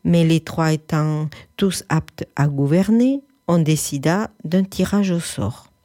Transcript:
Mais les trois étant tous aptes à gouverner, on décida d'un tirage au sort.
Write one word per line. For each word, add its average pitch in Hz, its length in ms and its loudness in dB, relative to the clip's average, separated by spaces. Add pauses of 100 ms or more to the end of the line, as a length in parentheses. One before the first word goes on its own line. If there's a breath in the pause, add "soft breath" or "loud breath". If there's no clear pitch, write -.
Mais 170 200 4
les 160 180 4
trois 160 320 -2
étant 156 540 -2 (300 loud breath)
tous 196 320 -2
aptes - 460 -4
à 143 120 2
gouverner, 190 760 2 (240)
on 170 100 2
décida 156 720 0 (140)
d'un 180 200 0
tirage 190 460 -2
au 170 100 -2
sort. - 520 -8 (140)